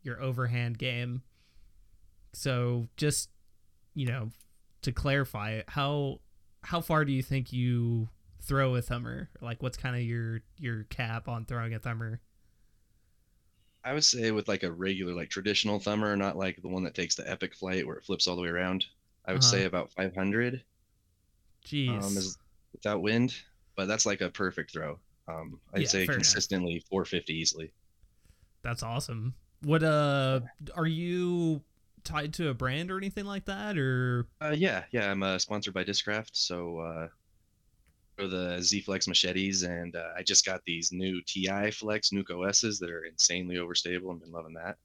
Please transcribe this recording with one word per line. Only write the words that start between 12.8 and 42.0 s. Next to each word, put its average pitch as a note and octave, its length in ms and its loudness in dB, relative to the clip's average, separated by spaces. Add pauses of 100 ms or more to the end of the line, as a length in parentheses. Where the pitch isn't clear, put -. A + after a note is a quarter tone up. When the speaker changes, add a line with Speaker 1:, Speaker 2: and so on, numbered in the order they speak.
Speaker 2:
I C3 100 -2
would D3 100 2
say A#2 260 4
with, G#2+ 180 0
like, G2 140 0
a F2+ 100 0
regular, F#2 420 0
like, E2+ 160 -6
traditional G2+ 500 2
thumber, G#2 360 2
not, G2 200 0
like, F#2 260 -4
the F2+ 60 -8
one F#2 160 -2
that E2 100 -6
takes - 220 0
the - 120 -10
epic - 260 -4
flight F#2 320 -2
where - 100 -8
it - 80 -16
flips F#2 240 0
all F2+ 80 0
the F2+ 60 -2
way F2 60 -2
around. F#2 380 0 (380)
I F#2 80 -4
would A2 100 4
Speaker 1:
Uh-huh. - 20 8
Speaker 2:
say G2+ 200 6
about F2+ 280 -2
five F#2 220 -2
hundred, A2+ 500 0 (1000)
Speaker 1:
Jeez. A#2+ 420 0
Speaker 2:
um, G2+ 100 2
is F#2+ 220 -4 (340)
without G#2 300 -2
wind, A#2 320 4 (420)
but F#2+ 100 0
that's, G#2+ 200 2
like, G2+ 140 2
a F2+ 100 2
perfect F2 420 -4
throw. D#2 280 -6 (280)
Um, D#2+ 320 -10 (140)
I'd F#2+ 120 2
Speaker 1:
Yeah, - 20 -2
Speaker 2:
say F#2+ 180 4
Speaker 1:
fair C3 140 2
enough. F#2+ 220 4
Speaker 2:
consistently F2 380 0 (100)
four F#2+ 140 2
fifty E2 300 -2
easily. D#2+ 380 -2 (880)
Speaker 1:
That's A#2+ 200 -4
awesome. A#2 520 -4 (280)
What, D#3 200 6
uh, C#3 580 4 (340)
are E3 120 0
you F3 760 2 (420)
tied D3+ 300 -2
to E3 140 0
a C3+ 60 2
brand C3 360 0
or F#3+ 60 -4
anything G3 280 -4
like G3 220 -4
that, G3+ 300 -2
or? B2+ 520 2 (120)
Speaker 2:
Uh, D3+ 160 2
yeah, D3+ 340 4
yeah, G#2 200 4
I'm, G2 120 2
uh, F#2+ 160 4
sponsored G2+ 360 -2
by F#2 100 2
Discraft, G#2 520 -2
so, F2 420 -2
uh, E2 300 -6 (1080)
for G2 120 -4
the F2+ 340 -2
Z G2 200 2
Flex F#2+ 260 -2
machetes, F#2 560 0
and, F2 320 -6
uh, E2+ 200 -8
I F2+ 60 -8
just F#2 240 4
got F#2 200 -4
these E2+ 260 -2
new F#2 340 -2
T F#2 240 -2
I G2+ 200 0
Flex G#2+ 400 -2